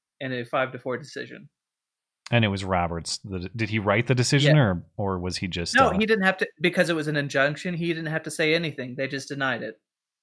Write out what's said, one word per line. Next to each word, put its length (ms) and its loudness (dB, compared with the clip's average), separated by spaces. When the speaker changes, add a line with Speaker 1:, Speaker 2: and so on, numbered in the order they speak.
Speaker 1:
in 140 -6
a 100 -4
five 300 -2
to 60 -12
four 180 -4
decision. 520 -12
Speaker 2:
And 140 4
it 40 2
was 140 -2
Roberts. 600 -2
The, 320 -8
did 140 -2
he 100 0
write 280 2
the 80 4
decision, 400 4
Speaker 1:
Yeah. 80 8
Speaker 2:
or, 200 2
or 220 -2
was 180 -4
he 100 -4
just, 280 -4
Speaker 1:
No, 120 8
Speaker 2:
uh, 100 0
Speaker 1:
he 80 2
didn't 200 2
have 120 2
to, 100 -4
because 280 2
it 60 0
was 120 -2
an 100 -2
injunction. 560 0
He 140 -4
didn't 200 -4
have 160 -4
to 80 -8
say 220 2
anything. 420 -4
They 120 -4
just 220 -8
denied 340 -2
it. 120 -10